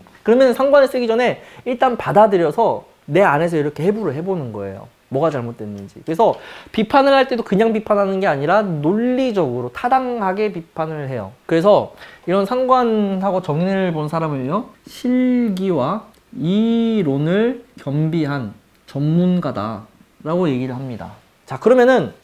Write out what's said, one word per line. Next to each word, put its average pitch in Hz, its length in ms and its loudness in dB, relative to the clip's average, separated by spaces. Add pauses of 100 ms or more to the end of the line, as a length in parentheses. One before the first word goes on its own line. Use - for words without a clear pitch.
(240)
그러면 247 300 4
상관을 277 340 4
쓰기 254 180 -2
전에 226 360 0 (240)
일단 247 320 0
받아들여서 170 880 2 (200)
내 156 160 2
안에서 165 360 2
이렇게 147 260 -2
해부를 196 320 -2
해보는 160 380 -6
거예요. 98 340 -10 (220)
뭐가 147 200 0
잘못됐는지. 110 760 -10
그래서 165 280 2 (380)
비판을 269 420 2
할 269 140 4
때도 233 160 -4
그냥 226 300 2
비판하는 202 480 0
게 196 60 0
아니라 160 360 2
논리적으로 185 1080 -2
타당하게 233 800 -2
비판을 156 560 -8
해요. 107 220 -8 (140)
그래서 165 480 4 (320)
이런 196 200 0
상관하고 214 960 0
정인을 180 520 -2
본 151 160 -4
사람을요, 160 600 -4 (180)
실기와 214 1160 0 (340)
이론을 214 1200 0 (180)
겸비한 143 720 -2 (340)
전문가다라고 156 1600 -2
얘기를 127 260 -4
합니다. 117 360 -12 (340)
자, 131 140 -12
그러면은 240 540 4 (100)